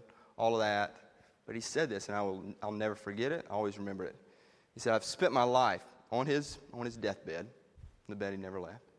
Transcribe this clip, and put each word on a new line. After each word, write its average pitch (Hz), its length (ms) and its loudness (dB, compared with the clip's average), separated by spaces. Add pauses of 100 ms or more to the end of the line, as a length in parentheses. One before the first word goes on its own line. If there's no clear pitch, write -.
(360)
all 113 180 4
of 113 60 2
that. 104 360 2 (500)
But 113 80 -8
he 113 60 -4
said 151 280 0
this, 101 200 -4
and 104 80 -4
I 104 60 0
will, 95 380 -4
I'll 104 120 -4
never 107 240 0
forget 107 340 -2
it. 165 180 -4
I - 40 -8
always 101 260 0
remember 98 260 -6
it. - 120 -8 (580)
He 113 60 -14
said, 113 140 4
"I've 110 100 4
spent - 280 2
my 127 120 6
life," 123 400 4 (260)
on 127 160 2
his, 143 320 0 (140)
on 120 120 -6
his 117 120 -6
deathbed, 98 520 -4 (600)
the 104 80 -6
bed 101 160 -2
he 98 40 -6
never 95 240 -6
left. 90 240 -12 (140)